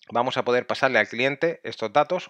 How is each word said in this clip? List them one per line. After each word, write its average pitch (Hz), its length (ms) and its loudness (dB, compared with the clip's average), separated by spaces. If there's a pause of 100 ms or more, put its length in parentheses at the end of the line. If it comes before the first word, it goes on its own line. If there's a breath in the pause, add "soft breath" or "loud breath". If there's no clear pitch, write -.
vamos 120 260 0
a 131 80 -2
poder 120 240 0
pasarle 123 320 2
al 104 80 4
cliente 139 560 -2
estos 110 300 -6
datos, 170 360 0